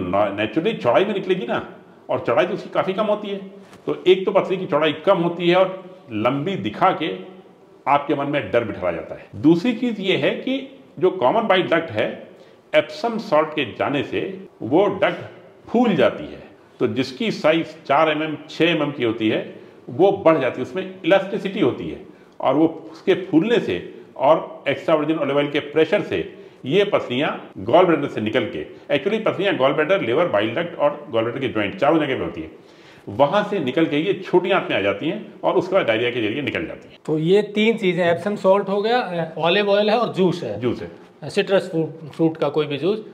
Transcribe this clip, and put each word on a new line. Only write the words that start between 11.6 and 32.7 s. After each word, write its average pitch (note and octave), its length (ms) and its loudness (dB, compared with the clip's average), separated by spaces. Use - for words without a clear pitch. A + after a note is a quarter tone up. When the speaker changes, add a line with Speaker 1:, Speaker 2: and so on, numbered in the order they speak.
Speaker 1:
duct - 280 0
है, - 380 -4
Epsom G#3+ 440 0
salt D#3 300 0
के D3+ 160 -4
जाने A#2 380 -2
से D3 460 -6
वो D#3+ 240 2
डक्ट E3+ 340 0
फूल A3+ 260 4
जाती G2+ 300 2
है, - 180 -14
तो C3 60 2
जिसकी B2+ 440 -2
size D#3+ 360 0
चार D#3 220 4
एमएम, D3+ 280 -2
छः - 140 0
एमएम D#3 260 0
की B2 140 -4
होती A2 240 0
है, - 260 -2
वो F3 220 4
बढ़ E3 260 4
जाती B2+ 220 -2
है, B2 60 -4
उसमें F#3+ 280 -8
elasticity F#3+ 560 0
होती G2 280 0
है, D2+ 120 -12
और C3 140 2
वो - 380 0
उसके - 220 2
फूलने G3+ 440 2
से - 360 -4
और - 520 2
extra D#3+ 260 0
virgin D#3 240 0
olive C#3 180 0
ऑयल C#3+ 140 2
के C#3+ 100 -2
pressure D#3 420 0
से - 380 -6
ये F#3 200 2
पथरियाँ D#3+ 720 -2
gallbladder D3 500 4
से A#2+ 120 -6
निकल G#2+ 240 0
के, - 220 -8
actually G#3+ 260 -2
पथरियाँ D#3+ 320 0
gallbladder, D3+ 440 2
liver, C#3+ 260 0
bile A2+ 280 0
duct E3+ 240 -6
और D3 320 -2
gallbladder A2+ 280 -2
के C3 100 -2
ज्वाइंट, G2+ 280 -2
चारों D#3 220 4
जगह C3 200 -2
पे F#2+ 60 -4
होती E2+ 160 -8
है, D#2 100 -10